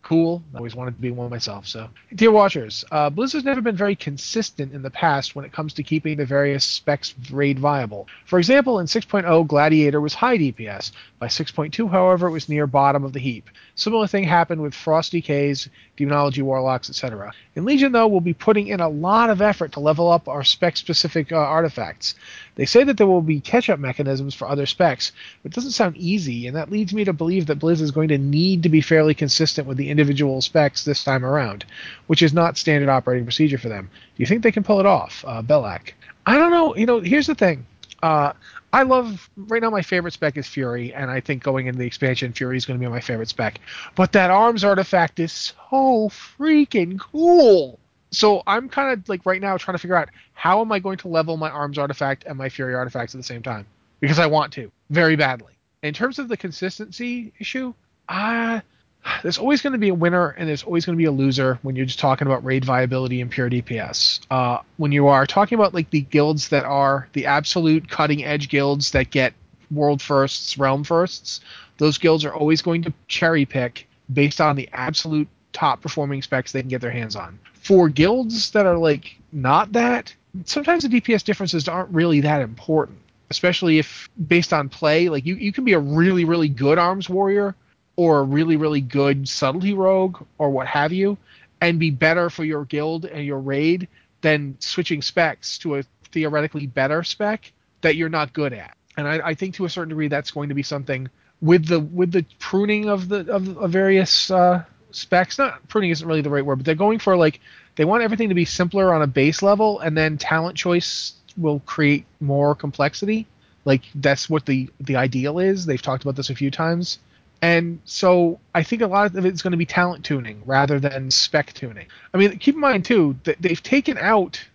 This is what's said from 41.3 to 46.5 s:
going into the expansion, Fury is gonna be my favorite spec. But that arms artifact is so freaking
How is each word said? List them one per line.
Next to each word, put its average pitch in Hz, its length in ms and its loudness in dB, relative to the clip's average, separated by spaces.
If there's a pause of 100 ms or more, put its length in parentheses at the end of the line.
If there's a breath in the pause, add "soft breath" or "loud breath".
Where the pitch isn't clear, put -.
going 131 240 -2
into 127 100 -6
the 123 80 -4
expansion, 127 460 -4
Fury 127 240 -6
is 123 100 -6
gonna 127 140 -4
be 123 80 -4
my 120 120 -6
favorite 113 280 -6
spec. - 320 -6 (340 loud breath)
But 185 180 2
that 185 180 6
arms 214 340 4
artifact 185 560 2
is 165 120 -2
so 254 760 -2
freaking 269 880 0